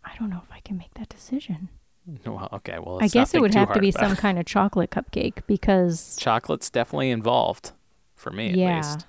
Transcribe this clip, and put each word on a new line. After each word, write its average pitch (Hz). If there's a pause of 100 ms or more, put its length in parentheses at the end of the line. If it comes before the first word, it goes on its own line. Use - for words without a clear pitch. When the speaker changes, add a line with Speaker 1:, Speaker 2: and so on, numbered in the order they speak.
Speaker 1:
I -
don't 220
know 175
if -
I -
can 190
make -
that 220
decision. 190 (560)
Speaker 2:
Well, 98
okay, 95
well, 87
Speaker 1:
I 196
Speaker 2:
let's 208
not 240
Speaker 1:
guess 277
it -
Speaker 2:
think 330
Speaker 1:
would 202
Speaker 2:
too 208
Speaker 1:
have 202
to 208
Speaker 2:
hard 196
Speaker 1:
be 196
Speaker 2:
about -
Speaker 1:
some 202
Speaker 2:
it. 185
Speaker 1:
kind 190
of 170
chocolate 202
cupcake -
because 185
Speaker 2:
Chocolate's -
definitely 131
involved, 117 (440)
for -
me 110
at 180
Speaker 1:
Yeah. 180
Speaker 2:
least. 151